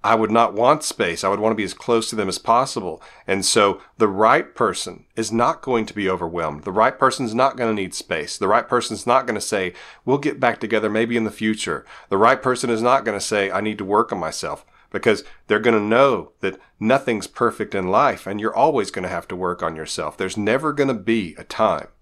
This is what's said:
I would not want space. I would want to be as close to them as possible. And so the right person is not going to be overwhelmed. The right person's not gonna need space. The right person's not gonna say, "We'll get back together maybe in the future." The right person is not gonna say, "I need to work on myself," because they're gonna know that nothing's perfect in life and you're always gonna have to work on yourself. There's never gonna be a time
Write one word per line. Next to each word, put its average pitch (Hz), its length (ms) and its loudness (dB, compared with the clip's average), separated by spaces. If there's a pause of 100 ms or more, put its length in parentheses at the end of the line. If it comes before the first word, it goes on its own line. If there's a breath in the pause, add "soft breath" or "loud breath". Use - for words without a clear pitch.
I 110 120 4
would 110 160 2
not 113 240 4
want 127 280 4
space. 87 400 -2
I 95 60 2
would 101 100 2
want 110 140 2
to 107 40 -2
be 104 80 -4
as 92 100 -8
close 113 340 0
to 117 80 -6
them 98 140 -2
as 90 80 -6
possible. 113 640 0 (240 loud breath)
And 98 180 0
so 101 360 4 (180 loud breath)
the 110 100 4
right 110 460 2
person 92 500 -4 (100)
is 110 160 -4
not 120 300 0
going 117 240 0
to - 100 -12
be 101 140 -2
overwhelmed. 82 560 -4
The 101 80 -6
right 110 260 2
person's 127 360 0
not 131 240 2
gonna 113 160 0
need 95 200 -4
space. - 440 -6
The 98 100 -2
right 117 180 2
person's 113 400 -2
not 123 200 2
gonna 107 140 -4
say, 95 340 -4 (320 loud breath)
"We'll 131 100 2
get 147 240 -4
back 120 180 0
together 107 300 -2
maybe 117 300 0
in 113 60 0
the 104 60 -2
future." 107 540 -4 (240 loud breath)
The 98 80 0
right 120 240 6
person 123 300 -2
is 110 100 0
not 123 240 2
gonna 104 160 -2
say, 98 320 0
"I 95 80 -2
need 107 160 -4
to 101 80 -8
work 104 260 2
on 104 80 -6
myself," 78 460 -8 (260 soft breath)
because - 320 0 (240 loud breath)
they're 107 140 2
gonna 113 180 4
know 110 640 2
that 95 180 -4 (220 soft breath)
nothing's 117 480 0
perfect 110 460 -2
in 95 120 -2
life 110 400 0
and 104 140 -6
you're 107 160 -4
always 127 340 0
gonna 92 160 -8
have 85 220 -8
to 92 80 -8
work 90 260 -4
on 82 140 -4
yourself. 78 400 -8
There's 185 200 -4
never 127 360 0
gonna 139 220 0
be 98 440 -2
a - 60 -16
time 82 420 0 (160)